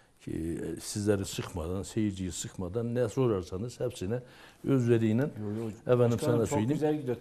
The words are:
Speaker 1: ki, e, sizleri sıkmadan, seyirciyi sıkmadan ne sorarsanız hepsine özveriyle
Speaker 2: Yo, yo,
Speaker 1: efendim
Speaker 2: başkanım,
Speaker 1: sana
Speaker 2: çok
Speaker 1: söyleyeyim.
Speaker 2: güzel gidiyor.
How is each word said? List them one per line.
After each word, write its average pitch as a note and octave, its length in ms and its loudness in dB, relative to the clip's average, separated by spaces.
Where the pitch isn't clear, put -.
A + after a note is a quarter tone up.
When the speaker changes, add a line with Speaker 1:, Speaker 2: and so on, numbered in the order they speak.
Speaker 1:
ki, - 120 -10
e, E2 480 -6
sizleri G2+ 440 0
sıkmadan, F2+ 580 -6
seyirciyi F#2+ 500 -2
sıkmadan A#2 640 -6
ne B2 140 0
sorarsanız A2 720 -2
hepsine A#2+ 400 -4
özveriyle A#2 580 4
Speaker 2:
Yo, D3 40 0
yo, A2 420 -6
Speaker 1:
efendim B2 300 2
Speaker 2:
başkanım, A#2+ 200 4
Speaker 1:
sana A#2+ 200 4
Speaker 2:
çok G#2+ 100 2
Speaker 1:
söyleyeyim. A2 240 2
Speaker 2:
güzel D3+ 280 2
gidiyor. B2 200 -2